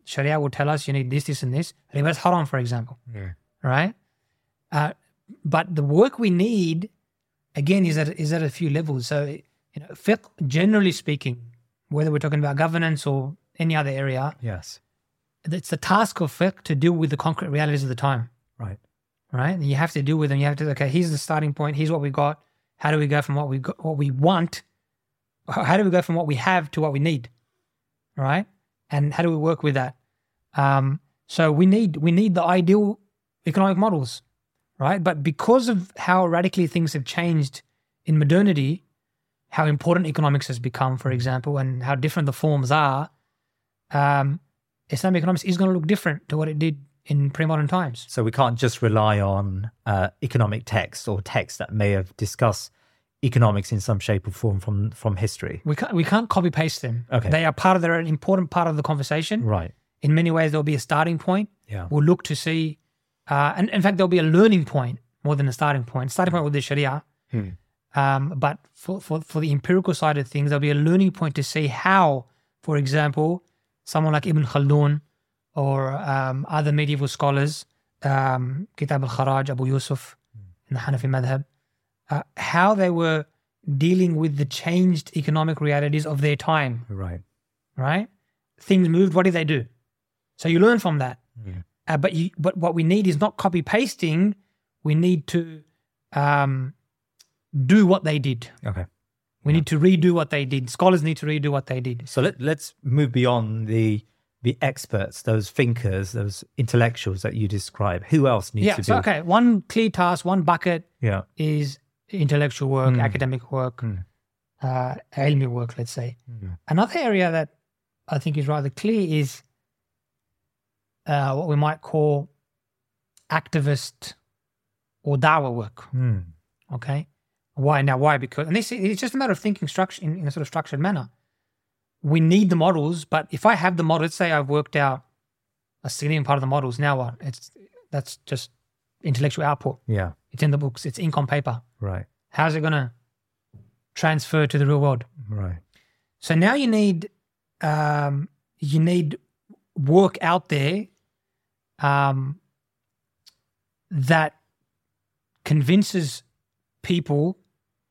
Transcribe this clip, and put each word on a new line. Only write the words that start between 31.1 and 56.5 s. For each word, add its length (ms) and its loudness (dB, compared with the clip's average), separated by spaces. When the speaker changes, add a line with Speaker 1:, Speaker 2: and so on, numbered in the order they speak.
Speaker 1:
so 240 2
we 140 4
need, 320 4
we 140 2
need 240 4
the 80 0
ideal 560 2
economic 300 2
models, 440 -2
right? 260 0
But 200 0
because 460 2
of 280 -2
how 300 2
radically 400 2
things 260 0
have 100 -4
changed 580 -2
in 140 2
modernity, 640 2
how 160 0
important 420 2
economics 400 0
has 120 -8
become, 380 -4
for 140 -4
example, 460 -4
and 260 -4
how 120 -2
different 320 -2
the 60 -2
forms 380 0
are, 380 0
um, 480 2
Islamic 320 0
economics 220 0
is 140 0
gonna 160 2
look 140 -2
different 420 -2
to 80 -2
what 100 -2
it 120 -4
did 200 0
in 240 0
pre-modern 380 -2
times. 420 -4
Speaker 2:
So 140 -2
we 80 0
can't 260 2
just 240 -2
rely 380 2
on, 500 -2
uh, 240 0
economic 420 0
texts 420 -4
or 140 -2
texts 380 -6
that 140 -10
may 180 2
have 260 -2
discussed 540 -2
economics 460 2
in 80 -2
some 200 -2
shape 280 -2
or 40 -8
form 280 -2
from, 320 -2
from 260 -4
history. 480 -6
Speaker 1:
We 100 -2
can't, 180 -6
we 100 2
can't 260 0
copy 200 2
paste 320 -2